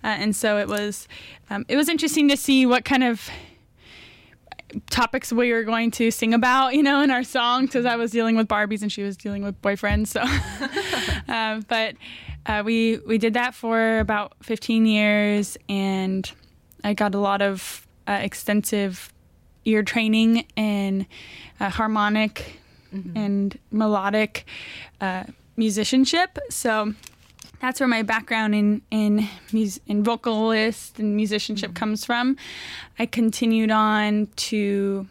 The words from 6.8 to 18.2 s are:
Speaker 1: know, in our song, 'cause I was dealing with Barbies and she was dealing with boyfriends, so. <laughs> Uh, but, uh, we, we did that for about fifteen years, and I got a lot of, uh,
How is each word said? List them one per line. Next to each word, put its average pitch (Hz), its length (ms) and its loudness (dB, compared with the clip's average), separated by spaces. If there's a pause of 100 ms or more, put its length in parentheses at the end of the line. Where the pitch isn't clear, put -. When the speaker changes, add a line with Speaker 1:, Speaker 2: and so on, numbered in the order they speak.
Speaker 1:
know, 277 200 4
in 285 100 4
our 247 120 0
song, 247 440 0
'cause 240 180 0
I 233 120 2
was 233 140 -2
dealing 226 260 2
with 220 100 2
Barbies 208 340 0
and 208 80 -2
she 202 140 -6
was 202 140 -6
dealing 202 260 -6
with 202 180 -8
boyfriends, 208 460 0
so. - 160 -2
<laughs> 285 1080 -4
Uh, 220 340 -2
but, 220 280 -2 (500)
uh, 208 200 -2
we, 226 400 2
we 226 120 2
did 214 160 2
that 247 200 0
for 226 460 2
about 208 420 -2
fifteen 226 440 2
years, 208 720 2 (100)
and 190 640 -2 (500)
I 208 120 -2
got 202 200 0
a 202 60 0
lot 196 220 0
of, 196 440 -4 (220)
uh, 202 140 0